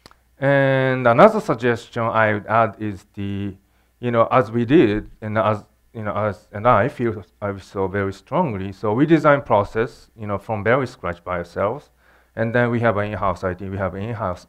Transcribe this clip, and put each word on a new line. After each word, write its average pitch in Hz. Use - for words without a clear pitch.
And 135
another 190
suggestion 117
I 110
would 104
add 110
is 104
the, 98
you 120
know, 117
as 120
we 120
did, 110
and 107
as, 104
you 110
know, 104
as, 104
and 104
I 120
feel, 113
I 101
feel 95
very 98
strongly. 104
So 107
we 135
design 151
process, 113
you 110
know, 101
from 104
very 123
scratch 87
by 90
ourselves. 98
And 113
then 120
we 117
have 110
an 104
in-house 95
I 90
T, 95
we 95
have 95
in-house 104